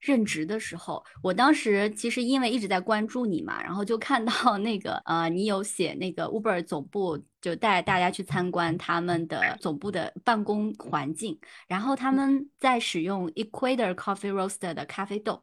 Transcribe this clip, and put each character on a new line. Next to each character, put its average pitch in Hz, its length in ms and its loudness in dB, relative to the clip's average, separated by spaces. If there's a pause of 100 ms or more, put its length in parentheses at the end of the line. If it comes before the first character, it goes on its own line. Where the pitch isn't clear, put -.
任 240 240 4
职 156 200 -2
的 208 140 -4
时 196 160 -8
候， - 260 -8 (220)
我 185 100 2
当 233 200 6
时 208 380 2
其 233 180 -6
实 247 120 -2
因 262 200 2
为 240 80 2
一 247 100 0
直 202 80 -2
在 190 100 2
关 214 300 0
注 247 180 -2
你 190 160 0
嘛， - 220 -6
然 - 100 -6
后 202 120 -2
就 226 120 0
看 226 280 0
到 233 320 2
那 208 200 0
个， - 180 -4 (100)
呃， 165 240 2
你 180 160 2
有 202 180 2
写 165 300 0
那 180 180 -4
个 170 140 -4
Uber 202 360 0
总 156 260 -4
部， 180 300 0 (220)
就 170 160 -2
带 190 260 4
大 190 160 2
家 180 140 4
去 196 100 -6
参 180 300 -2
观 165 260 0
他 170 220 0
们 170 280 0
的 - 340 -2
总 151 180 -2
部 202 100 -6
的 180 240 -4 (120)
办 220 180 4
公 208 300 0
环 147 400 -4
境， 175 260 -6 (280)
然 185 120 -2
后 269 160 0
他 262 160 0
们 269 380 4 (100)
在 262 180 4
使 185 260 -2
用 185 260 -2
Equator 220 640 0
Coffee 196 380 -4
Roaster 190 400 -2
的 151 120 -8
咖 196 200 -6
啡 208 120 -4
豆。 208 240 -4